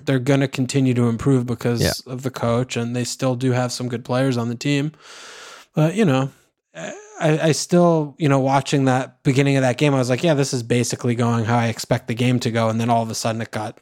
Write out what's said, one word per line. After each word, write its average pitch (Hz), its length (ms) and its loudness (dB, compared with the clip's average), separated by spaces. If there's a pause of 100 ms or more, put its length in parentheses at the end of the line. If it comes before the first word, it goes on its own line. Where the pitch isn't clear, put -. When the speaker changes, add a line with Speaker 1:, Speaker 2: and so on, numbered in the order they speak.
Speaker 1:
they're 139 160 0
gonna 135 280 2
continue 131 460 0
to 120 140 2
improve 123 380 2
because 120 360 -2
Speaker 2:
Yeah. - 100 0 (140)
Speaker 1:
of 127 160 -10
the 131 80 -6
coach, 120 460 -2
and 120 180 -4
they 123 100 -2
still 127 300 -2
do 127 180 -2
have 123 200 0
some 123 160 -6
good 117 160 -6
players 131 320 0
on 117 120 -2
the 120 80 -4
team. 143 360 -2 (840)
But, 165 220 2
you 226 80 2
know, 135 260 2 (920)
I, 156 180 2 (100)
I 151 40 4
still, 165 680 2
you 160 100 0
know, 139 120 4
watching 135 460 2
that 127 360 -2
beginning 139 320 2
of 135 80 2
that 123 160 0
game, 147 160 2
I 135 40 2
was 123 120 0
like, 127 140 0
"Yeah, 165 100 4
this 135 180 0
is 123 120 -4
basically 120 500 0
going 117 300 0
how 117 120 0
I 117 120 0
expect - 400 -4
the 120 60 -4
game 123 260 0
to 120 100 -2
go." 113 180 0
And 110 120 -2
then 117 100 0
all 117 140 2
of 113 60 -6
a 107 40 -8
sudden 113 260 -4
it 110 120 -10
got 110 300 -8